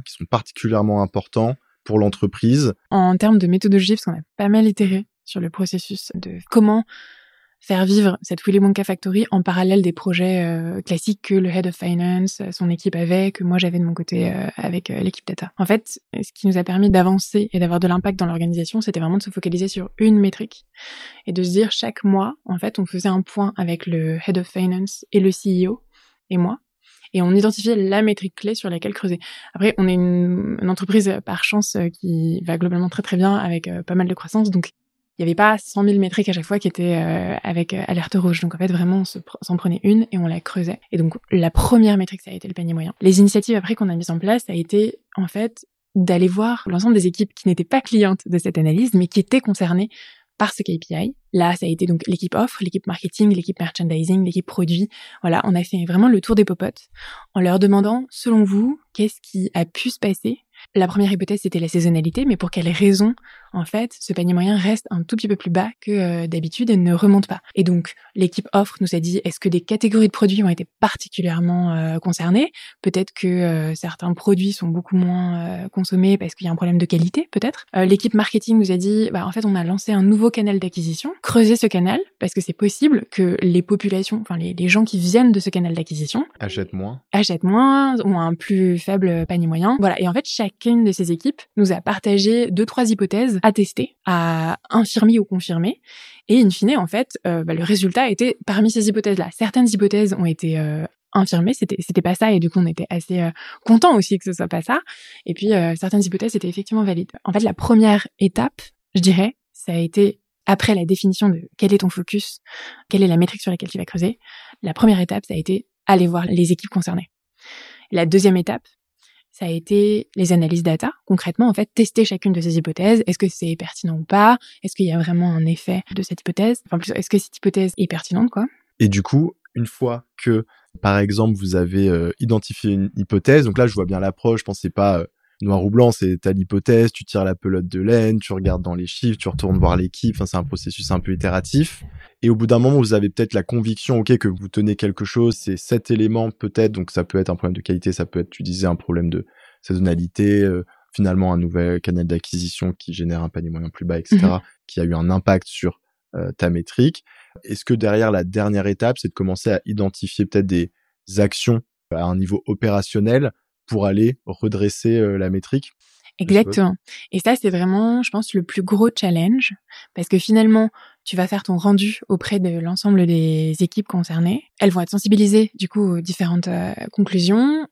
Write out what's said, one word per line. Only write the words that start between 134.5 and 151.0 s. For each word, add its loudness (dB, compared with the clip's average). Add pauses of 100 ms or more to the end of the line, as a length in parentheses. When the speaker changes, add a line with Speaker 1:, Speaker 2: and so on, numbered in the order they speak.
Speaker 1:
que -20
c'est -4
pas, 2
euh, -4 (360)
noir 0
ou 2
blanc, 6
c'est -2
t'as 0
l'hypothèse, 2
tu -16
tires -2
la -2
pelote -4
de -6
laine, 2
tu -6
regardes -2
dans -6
les -6
chiffres, -4
tu -8
retournes 0
voir 4
l'équipe, -2
enfin, -4
c'est -6
un -2
processus -8
un 0
peu -4
itératif. -2 (380)
Et 2
au 4
bout 0
d'un 6
moment, 4
vous 4
avez 2
peut-être -2
la 0
conviction, -2
ok, 2
que 0
vous -6
tenez 0
quelque -4
chose, 2
c'est -6
cet -2
élément 0
peut-être, 0
donc -6
ça -2
peut -4
être 0
un -2
problème -4
de -10
qualité, -2
ça -4
peut -4
être, -4
tu -14
disais, -4
un 0
problème -2
de -4 (380)
saisonnalité, 0
euh, 0 (260)
finalement 2